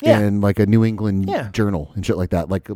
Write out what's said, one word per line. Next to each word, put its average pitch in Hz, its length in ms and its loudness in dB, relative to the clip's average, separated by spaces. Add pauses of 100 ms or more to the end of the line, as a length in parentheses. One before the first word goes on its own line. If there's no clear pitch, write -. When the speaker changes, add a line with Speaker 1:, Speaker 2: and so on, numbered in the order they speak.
Speaker 1:
Yeah. 285 180 4
Speaker 2:
in, 104 220 2
like, 101 180 2
a 104 80 4
New 113 180 4
England 101 420 -2
Speaker 1:
Yeah. 104 240 -4
Speaker 2:
journal 98 440 -2
and 98 100 -6
shit 101 120 -2
like 90 120 -2
that. 85 200 -2
Like, 95 260 -6